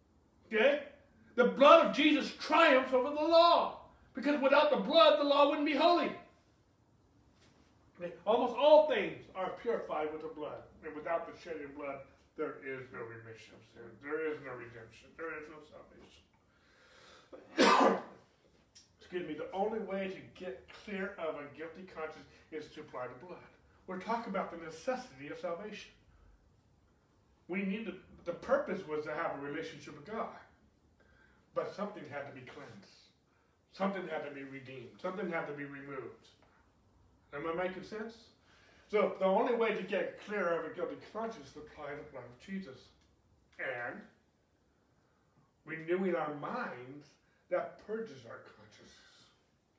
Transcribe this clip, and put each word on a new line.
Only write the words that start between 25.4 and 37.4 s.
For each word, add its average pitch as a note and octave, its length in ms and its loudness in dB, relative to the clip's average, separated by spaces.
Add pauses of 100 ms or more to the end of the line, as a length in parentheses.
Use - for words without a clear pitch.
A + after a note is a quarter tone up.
We G3 160 -4
need G#3 240 -4
to, F3 80 -8 (280)
the E3+ 100 -6
purpose A#3 540 0
was D3+ 180 -4
to D3+ 80 -6
have D#3 240 -4
a C#3 80 -10
relationship D3 520 -10
with C#3+ 80 -18
God. - 340 -8 (1160)
But E3 200 -4
something G3 340 -8
had C#3 200 -10
to B2+ 40 -18
be C3 80 -18
cleansed. - 680 -20 (640)
Something F#3+ 340 -2
had D#3 220 -6
to - 20 -12
be C#3 120 -12
redeemed. C3 580 -16
Something F#3+ 300 -6
had E3 160 -4
to D3 60 -8
be C#3+ 120 -10
removed. C#3 640 -14 (1040)
Am D3 140 -6